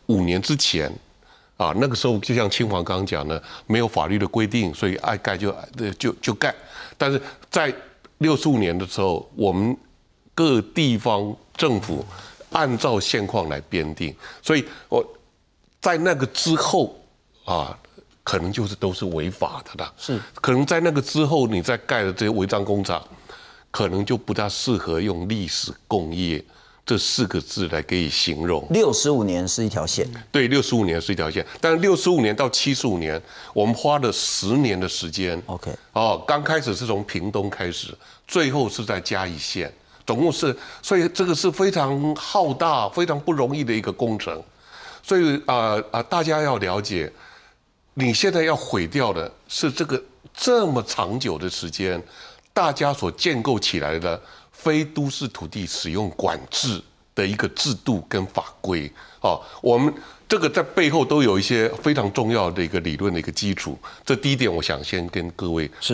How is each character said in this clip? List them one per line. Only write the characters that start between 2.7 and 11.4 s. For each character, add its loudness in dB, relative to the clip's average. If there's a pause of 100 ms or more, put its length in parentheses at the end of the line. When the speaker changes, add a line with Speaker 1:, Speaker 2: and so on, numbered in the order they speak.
Speaker 1:
刚 -2
刚 -2
讲 -4
的， -4 (260)
没 2
有 4
法 0
律 2
的 2
规 2
定， 0
所 -2
以 0
爱 -2
盖 -2
就， -2
呃， -6
就， -2 (120)
就 0
盖。 0 (440)
但 0
是 0 (300)
在 2 (460)
六 6
十 2
五 6
年 2
的 -2
时 -4
候， 0
我 4
们 2 (580)
各 4
地 2
方 0 (220)